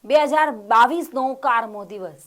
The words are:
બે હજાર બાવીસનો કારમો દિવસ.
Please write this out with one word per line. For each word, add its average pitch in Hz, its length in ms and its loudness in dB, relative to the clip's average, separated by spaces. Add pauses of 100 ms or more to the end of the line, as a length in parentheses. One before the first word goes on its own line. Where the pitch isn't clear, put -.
બે 294 120 4 (120)
હજાર 302 180 0 (180)
બાવીસનો 254 540 2 (240)
કારમો 226 340 -2 (100)
દિવસ. 185 360 -14